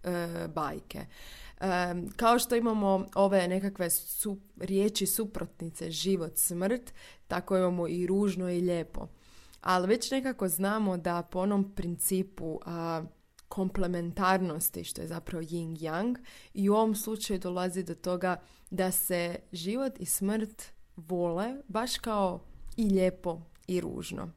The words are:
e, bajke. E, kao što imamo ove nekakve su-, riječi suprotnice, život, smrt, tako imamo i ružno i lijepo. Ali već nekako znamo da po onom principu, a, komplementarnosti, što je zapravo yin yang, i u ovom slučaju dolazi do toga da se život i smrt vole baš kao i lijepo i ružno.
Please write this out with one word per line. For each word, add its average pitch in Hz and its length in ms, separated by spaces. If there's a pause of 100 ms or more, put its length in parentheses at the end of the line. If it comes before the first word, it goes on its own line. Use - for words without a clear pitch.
e, 170 500
bajke. 151 440 (640)
E, 175 340 (220)
kao 233 220
što 240 180
imamo 208 580
ove 190 340
nekakve 185 420
su-, - 500 (200)
riječi 196 460
suprotnice, 170 840
život, 165 460
smrt, 202 580 (340)
tako 180 280
imamo 180 320
i 175 180
ružno 185 440
i 175 100
lijepo. 175 480 (520)
Ali 185 260
već 247 240
nekako 262 380
znamo 196 480
da 175 260
po 180 160
onom 196 360
principu, 175 920
a, 165 360 (460)
komplementarnosti, 180 1400
što - 160
je 165 80
zapravo 165 340
yin 165 360
yang, 175 400 (360)
i 196 140
u 202 60
ovom 220 200
slučaju 214 440
dolazi 180 440
do 175 120
toga 180 460 (300)
da 185 200
se 175 460 (160)
život 220 460
i 185 80
smrt 214 680 (240)
vole 175 600 (120)
baš 226 300
kao 202 420 (360)
i 226 80
lijepo 185 560 (280)
i 180 120
ružno. - 560